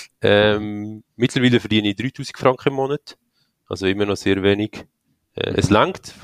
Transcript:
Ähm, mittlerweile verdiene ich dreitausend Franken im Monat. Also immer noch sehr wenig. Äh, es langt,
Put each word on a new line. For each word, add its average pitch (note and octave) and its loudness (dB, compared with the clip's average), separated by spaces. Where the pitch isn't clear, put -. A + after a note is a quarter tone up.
Ähm, G#2 0
mittlerweile B2 2
verdiene G#2 0
ich G2+ -2
dreitausend B2+ -8
Franken C3 0
im C#3 -8
Monat. C3+ -6
Also F#2 -6
immer G2 0
noch G2+ -2
sehr G2 0
wenig. G2+ 0
Äh, - -6
es - 2
langt, C#3+ 0